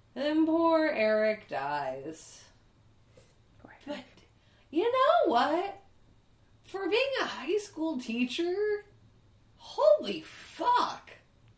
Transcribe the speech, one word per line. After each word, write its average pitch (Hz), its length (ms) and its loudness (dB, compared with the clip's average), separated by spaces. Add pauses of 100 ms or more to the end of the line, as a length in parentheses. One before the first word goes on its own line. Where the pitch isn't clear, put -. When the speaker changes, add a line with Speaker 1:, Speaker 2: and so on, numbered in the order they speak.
(160)
Speaker 1:
And 254 100 -6
then 311 200 2
poor 320 420 4
Eric 214 640 0
dies. 139 920 -8 (1200)
Speaker 2:
Poor - 100 -20 (140)
Speaker 1:
But, 285 100 -8
Speaker 2:
Eric. 262 100 -14 (680)
Speaker 1:
you 320 200 0
know 539 400 4
what? 302 500 0 (840)
For 392 240 -8
being 440 120 2 (200)
a 339 40 -2
high 320 320 -4
school 320 420 -6
teacher, 349 880 -2 (720)
holy 453 640 2
fuck. - 880 -2 (480)